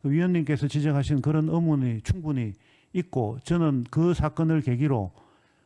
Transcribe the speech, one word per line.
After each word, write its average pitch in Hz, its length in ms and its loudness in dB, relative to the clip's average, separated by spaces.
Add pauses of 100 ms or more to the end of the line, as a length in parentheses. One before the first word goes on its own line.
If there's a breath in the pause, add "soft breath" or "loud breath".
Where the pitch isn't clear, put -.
그 139 100 -2
위원님께서 156 580 0
지적하신 143 520 0
그런 156 300 0
의문이 147 520 0
충분히 139 520 -2 (400 soft breath)
있고, 131 500 -4
저는 156 460 2
그 170 240 2
사건을 160 480 0
계기로 120 500 0 (540 soft breath)